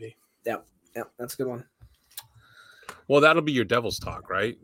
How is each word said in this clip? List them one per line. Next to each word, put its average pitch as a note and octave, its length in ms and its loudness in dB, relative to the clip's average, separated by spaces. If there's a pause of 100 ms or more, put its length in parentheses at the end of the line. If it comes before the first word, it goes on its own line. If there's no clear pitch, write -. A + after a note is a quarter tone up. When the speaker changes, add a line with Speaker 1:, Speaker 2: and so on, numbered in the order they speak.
Speaker 1:
V. A2 160 -16 (300)
Speaker 2:
Yep, A2+ 200 -6 (300)
yep, A#2 220 -10
that's A#2+ 160 -12
a - 20 -12
good C3+ 100 -4
one. B2 180 -8 (1400)
Speaker 3:
Well, C#3+ 140 4
that'll D#3 220 6
be D3+ 100 -2
your A#2+ 120 2
Devil's A#2 340 0
Talk, E2+ 300 -10
right? G2+ 360 -2